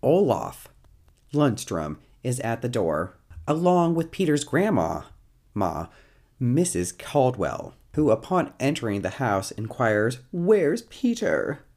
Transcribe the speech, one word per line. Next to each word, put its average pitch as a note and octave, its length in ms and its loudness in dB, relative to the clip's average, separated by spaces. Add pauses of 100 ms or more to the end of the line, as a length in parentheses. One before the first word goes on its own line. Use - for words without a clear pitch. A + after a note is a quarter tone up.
Olaf C#3+ 680 0 (640)
Lundstrom G2+ 640 0 (260)
is B2+ 160 -4
at A2+ 220 -4
the B2 80 -4
door, F2 480 -2 (300)
along E3+ 480 4
with E3 160 -2
Peter's D3 340 0
grandma, G#2+ 560 0 (520)
Ma, E2+ 340 -2 (520)
Missus F3 540 0
Caldwell, B2 840 -2 (200)
who D3+ 160 4
upon E3 500 0
entering A2+ 400 -2
the F2+ 80 -2
house G2 420 -2
inquires, A2 680 0 (120)
"Where's F3+ 520 2
Peter?" - 840 -2 (120)